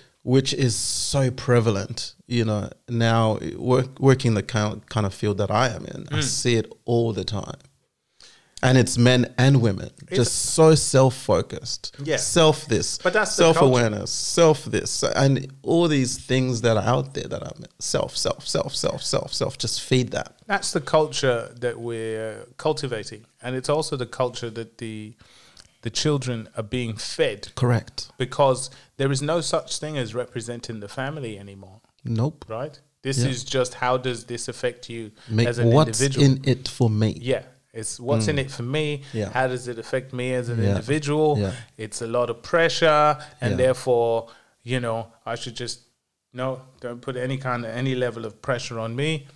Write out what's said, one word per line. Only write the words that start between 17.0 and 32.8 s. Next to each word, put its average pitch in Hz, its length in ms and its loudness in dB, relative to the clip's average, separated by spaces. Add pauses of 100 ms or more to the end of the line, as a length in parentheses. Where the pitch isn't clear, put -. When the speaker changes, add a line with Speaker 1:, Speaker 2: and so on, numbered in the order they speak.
Speaker 1:
there - 120 -6
that - 160 -8
are - 120 -12 (260)
self, - 360 -4
self, - 300 -4
self, - 300 -4
self, - 260 -4
self, - 320 -4
self, - 240 -4
just - 220 -4
feed 127 320 0
that. - 240 -8 (100)
Speaker 2:
That's 202 240 -2
the 175 100 -2
culture 135 760 0
that 104 220 -6
we're 110 640 -8 (100)
cultivating. 120 680 -4 (180)
And 127 140 -4
it's 127 120 -6
also 151 280 0
the 127 100 -4
culture 120 440 -4
that 110 280 -12
the, 107 360 -12 (680)
the 117 100 -8
children 127 680 -2
are 117 60 -4
being 113 320 -4
fed. 110 640 -4
Speaker 1:
Correct. - 600 0
Speaker 2:
Because 135 540 0 (260)
there 139 140 0
is 135 120 0
no 160 180 0
such - 380 -4
thing 151 200 -8
as 110 160 -6
representing 120 640 -8
the 104 100 -12
family 135 480 -8
anymore. 98 440 -18 (240)
Speaker 1:
Nope. 120 440 -2
Speaker 2:
Right? 131 300 -10 (240)